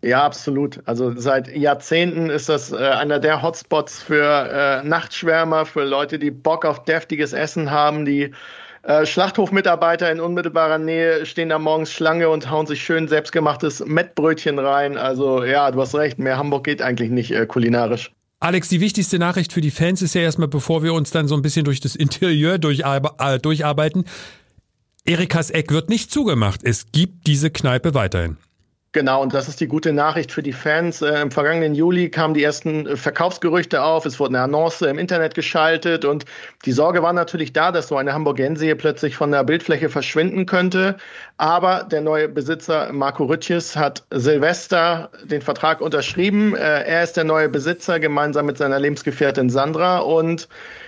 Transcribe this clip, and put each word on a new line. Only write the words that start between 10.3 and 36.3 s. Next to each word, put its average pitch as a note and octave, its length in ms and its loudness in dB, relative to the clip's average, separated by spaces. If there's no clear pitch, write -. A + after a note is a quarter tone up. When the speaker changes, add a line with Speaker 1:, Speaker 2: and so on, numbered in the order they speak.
Speaker 1:
Nähe D#3+ 480 0
stehen E3 240 -4
da D#3 100 2
morgens D#3 320 0
Schlange D#3+ 380 2
und D3 200 0
hauen D#3 160 0
sich D3 160 -6
schön D#3+ 280 -2
selbstgemachtes D3+ 760 0
Mettbrötchen D#3 720 0
rein. C#3 400 0
Also C3 460 0
ja, C#3 260 2
du B2+ 120 0
hast C3 140 -2
recht, D3 220 0
mehr C3 200 0
Hamburg C#3 260 -2
geht D3 180 -4
eigentlich A#2+ 280 -2
nicht, B2 220 -2
äh, A2+ 140 2
kulinarisch. A#2 680 0
Speaker 2:
Alex, F3 300 0
die F3 100 2
wichtigste G3 400 0
Nachricht F3 320 0
für - 80 -2
die D3+ 120 0
Fans F3+ 300 0
ist F3+ 140 -2
ja F3+ 60 2
erstmal, D#3+ 260 0
bevor D3+ 340 0
wir E3 120 0
uns D#3 180 0
dann D#3 160 0
so D3 80 0
ein C#3+ 60 0
bisschen D3 240 0
durch C3+ 160 0
das - 160 -4
Interieur D#3+ 600 2
durcharbe-, C#3+ 600 0
äh, C3 180 0
durcharbeiten, D3+ 680 0
Erikas E3 460 0
Eck D#3 220 -2
wird D#3+ 180 0
nicht A3 200 0
zugemacht. B2 540 0
Es - 300 -2
gibt F3 340 0
diese D3 220 2
Kneipe C#3 440 0
weiterhin. F2 440 0
Speaker 1:
Genau, C3+ 300 2
und C3+ 140 -2
das C3+ 120 -2
ist D3+ 140 -6
die D#3 60 0
gute D#3 260 0
Nachricht D3+ 380 0
für D3+ 100 -6
die C#3+ 100 -6
Fans. D#3+ 520 -2
Äh, D3 180 2
im C#3+ 80 -2
vergangenen D#3 460 0
Juli F3 340 2
kamen D#3+ 240 0
die D3+ 100 2
ersten, D3+ 440 -2
äh, C#3 100 -4
Verkaufsgerüchte E3 880 0
auf. D#3 240 2
Es B2+ 120 -8
wurde C#3 100 0
eine B2+ 120 0
Annonce D#3 400 0
im D3 160 0
Internet E3+ 380 -2
geschaltet D#3+ 720 0
und C#3+ 200 0